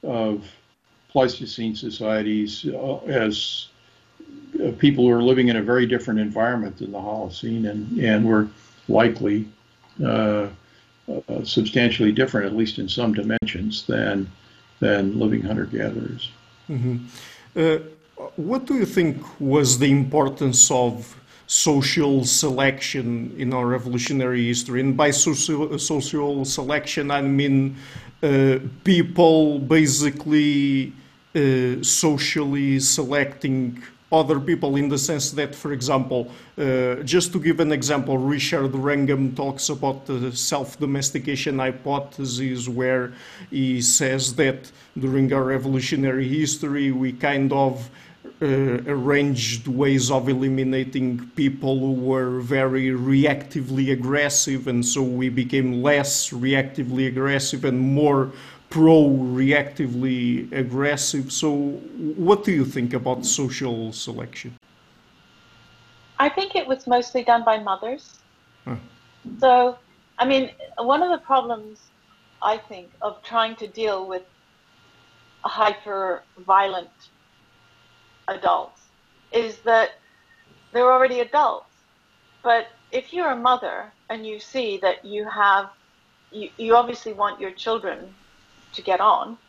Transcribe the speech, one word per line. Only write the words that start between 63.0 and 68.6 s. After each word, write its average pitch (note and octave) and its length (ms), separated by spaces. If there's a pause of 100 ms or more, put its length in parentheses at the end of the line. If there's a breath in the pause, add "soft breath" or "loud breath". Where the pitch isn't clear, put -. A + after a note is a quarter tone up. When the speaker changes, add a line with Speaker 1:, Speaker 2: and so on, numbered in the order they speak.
Speaker 2:
social A#2+ 640
selection? A#2 640 (1600)
Speaker 3:
I C#4+ 120
think G4 260
it D#4 100
was C4 200
mostly B3 360
done A#3 220
by A3 140
mothers. G#3+ 600 (460)